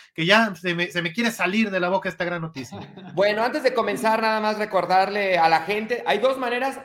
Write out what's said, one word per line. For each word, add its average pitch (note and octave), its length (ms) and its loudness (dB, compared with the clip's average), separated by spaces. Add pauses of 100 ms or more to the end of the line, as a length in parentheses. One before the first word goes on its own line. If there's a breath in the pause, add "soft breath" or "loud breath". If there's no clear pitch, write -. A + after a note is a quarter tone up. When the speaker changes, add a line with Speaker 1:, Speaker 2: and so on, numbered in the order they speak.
(140 loud breath)
Speaker 1:
que E3 140 -4
ya G#3 300 6
se F3 180 -2
me, F3 140 -2
se F3 120 -4
me E3+ 140 -4
quiere A3+ 160 0
salir G3+ 400 0
de F#3 100 0
la F3+ 80 0
boca F#3 220 0
esta - 140 -4
gran F3 180 -4
noticia. C#3 360 -12
Speaker 2:
<laughs> - 360 -18
Speaker 3:
Bueno, G#3 280 2
antes B3 200 -2
de B3+ 100 2
comenzar, A3 480 0
nada A3 200 0
más G#3+ 180 -2
recordarle F#3+ 800 2
a E3 100 6
la D#3+ 120 4
gente, G#3+ 460 -4
hay G3+ 120 2
dos B3+ 180 2
maneras, B3+ 480 -4